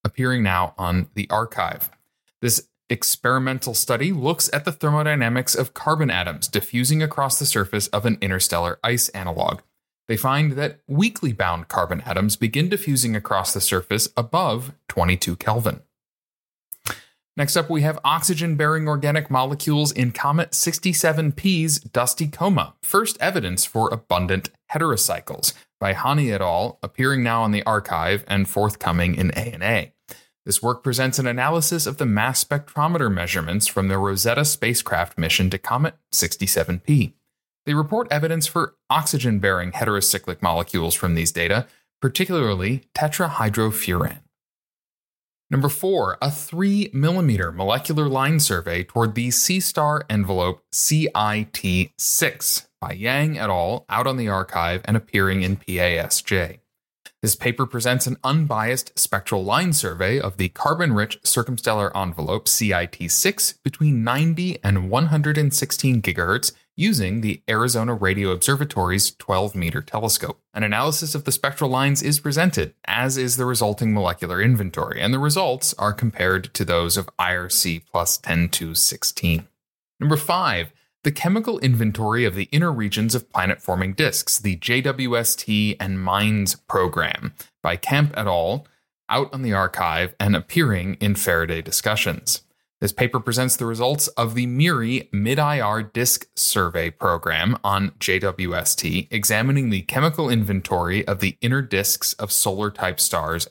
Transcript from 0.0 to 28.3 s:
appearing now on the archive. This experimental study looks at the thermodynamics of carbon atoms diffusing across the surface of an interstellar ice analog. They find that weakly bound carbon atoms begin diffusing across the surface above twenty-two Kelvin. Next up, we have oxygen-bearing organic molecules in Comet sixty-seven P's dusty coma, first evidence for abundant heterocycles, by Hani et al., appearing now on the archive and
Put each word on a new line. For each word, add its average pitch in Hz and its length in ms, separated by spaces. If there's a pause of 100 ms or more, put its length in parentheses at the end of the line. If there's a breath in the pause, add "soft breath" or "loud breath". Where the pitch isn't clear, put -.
appearing 127 400
now 90 340
on 90 360
the 104 160
archive. 107 600 (520)
This - 260 (220)
experimental 131 840
study 127 380
looks 160 400
at 147 140
the 170 80
thermodynamics 147 840
of - 180
carbon 151 380
atoms 87 380
diffusing 123 520
across 139 380
the 143 60
surface 104 420
of 104 180
an 113 140
interstellar 90 640
ice 117 260
analog. 87 520 (480)
They 110 80
find 139 400
that 147 280
weakly 165 460
bound 87 380
carbon 87 320
atoms 98 340
begin 131 320
diffusing 139 480
across 98 380
the 98 80
surface - 560
above 127 560 (160)
twenty-two 90 480
Kelvin. 110 420 (1600 loud breath)
Next 143 220
up, 156 100
we 160 140
have 151 240
oxygen-bearing 156 800
organic 147 440
molecules 143 600
in 123 200
Comet 147 420
sixty-seven 160 760
P's 160 480
dusty - 480
coma, 160 560
first 220 360
evidence 131 460
for - 260
abundant 92 600 (200)
heterocycles, - 840 (260 loud breath)
by 98 160
Hani 135 360
et 98 100
al., 90 420
appearing 131 400
now 117 180
on 110 100
the 104 120
archive 101 640
and 98 200